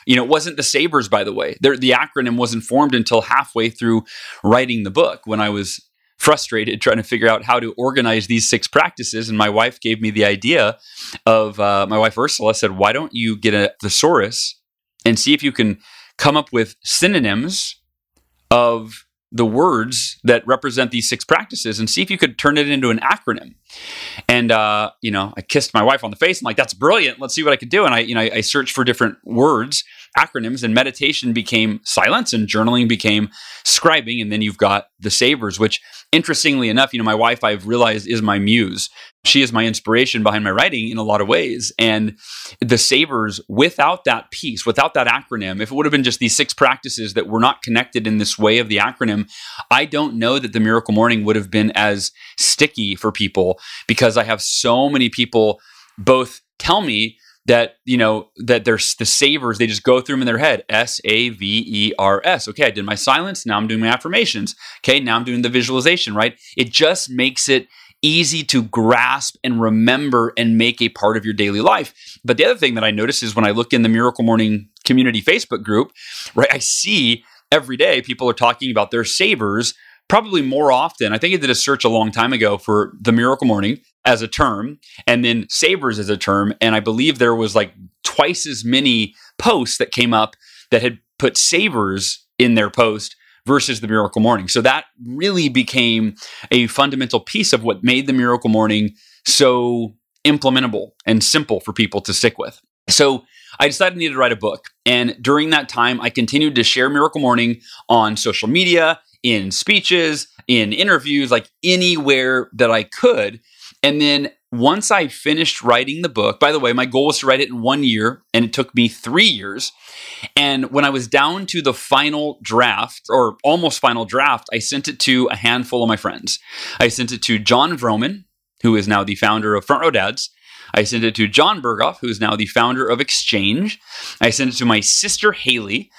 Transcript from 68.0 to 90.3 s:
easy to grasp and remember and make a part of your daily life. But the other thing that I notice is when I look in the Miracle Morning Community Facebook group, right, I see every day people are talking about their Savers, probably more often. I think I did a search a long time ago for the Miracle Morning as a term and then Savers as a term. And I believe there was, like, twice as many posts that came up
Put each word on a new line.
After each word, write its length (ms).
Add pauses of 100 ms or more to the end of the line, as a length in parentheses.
easy 420
to 200
grasp 800
and 180
remember 760
and 200
make 240
a 80
part 280
of 80
your 80
daily 280
life. 600
But 140
the 80
other 120
thing 180
that 80
I 80
notice 320
is 120
when 100
I 60
look 220
in 100
the 60
Miracle 340
Morning 460 (140)
Community 380
Facebook 420
group, 280 (440)
right, 160
I 80
see 640 (280)
every 260
day 240
people 260
are 60
talking 360
about 220
their 140
Savers, 720 (320)
probably 360
more 280
often. 420
I 40
think 160
I 40
did 120
a 60
search 280
a 60
long 220
time 220
ago 240
for 420
the 120
Miracle 360
Morning 320 (240)
as 180
a 60
term 500 (300)
and 180
then 240
Savers 480
as 120
a 80
term. 440
And 140
I 60
believe 360
there 160
was, 220
like, 180 (300)
twice 420
as 180
many 520 (240)
posts 400
that 120
came 220
up 220 (340)